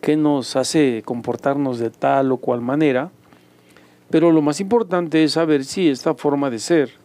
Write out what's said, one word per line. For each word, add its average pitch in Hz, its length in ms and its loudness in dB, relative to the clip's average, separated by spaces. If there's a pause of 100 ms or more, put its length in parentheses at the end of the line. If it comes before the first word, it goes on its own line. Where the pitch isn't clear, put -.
qué 151 160 0
nos 147 400 0
hace 131 480 0
comportarnos 127 720 -4
de 113 120 -4
tal 139 420 0
o 127 60 -2
cual 120 220 -2
manera, 139 500 0 (1000)
pero 165 220 4
lo 156 100 4
más 147 180 -2
importante 180 640 0
es 143 80 0
saber 156 320 0
si 180 240 0
esta 143 260 -2
forma 143 360 -2
de 117 80 -6
ser 147 320 0 (140)